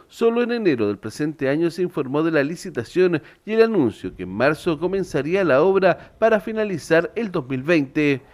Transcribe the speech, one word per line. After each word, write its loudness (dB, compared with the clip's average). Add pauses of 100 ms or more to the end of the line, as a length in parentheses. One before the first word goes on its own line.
solo 0
en -2
enero 0
del -4
presente -6
año 0
se -6
informó -2
de 0
la 4
licitación -2 (220)
y -8
el 4
anuncio 0
que -10
en -8
marzo -2
comenzaría -2
la 4
obra 2
para 4
finalizar 0
el -4
dos -4
mil -4
veinte. 0 (140)